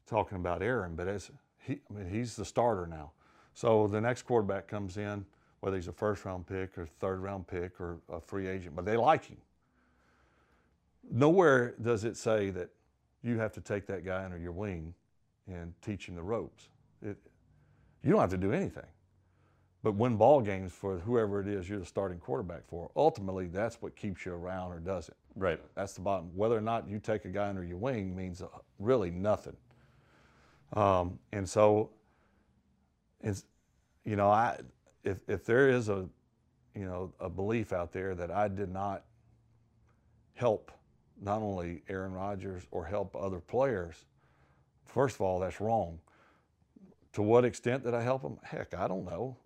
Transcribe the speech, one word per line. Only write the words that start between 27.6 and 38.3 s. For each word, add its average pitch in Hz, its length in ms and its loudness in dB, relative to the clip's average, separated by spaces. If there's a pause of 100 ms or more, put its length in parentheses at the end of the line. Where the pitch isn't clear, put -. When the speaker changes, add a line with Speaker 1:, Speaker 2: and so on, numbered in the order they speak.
Speaker 1:
your 87 120 -8
wing 101 380 -4
means, 92 260 -8
uh, - 60 -12 (320)
really 101 320 4
nothing. 95 460 0 (1120)
Um, 92 480 4 (140)
and 98 140 -2
so, 107 420 6 (1300)
it's, 98 220 -2 (600)
you 107 100 0
know, 101 140 6
I, 117 300 4 (440)
if, 95 140 0 (100)
if 101 180 -2
there 127 220 8
is 123 220 4
a, 95 180 0 (640)
you 101 120 -8
know, 90 340 -6
a 95 100 -6
belief 98 440 -2
out 87 180 -2
there 95 240 -4
that 85 160 -6